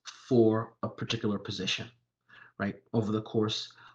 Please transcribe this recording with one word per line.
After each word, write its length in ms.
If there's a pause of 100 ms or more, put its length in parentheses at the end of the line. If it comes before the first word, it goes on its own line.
(280)
for 460 (100)
a 60
particular 500
position, 480 (680)
right, 180 (180)
over 200
the 80
course 500 (240)